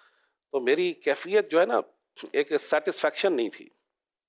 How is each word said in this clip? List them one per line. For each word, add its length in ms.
تو 80
میری 320
کیفیت 580
جو 100
ہے 60
نا، 140
ایک 280
satisfaction 720
نہیں 160
تھی، 200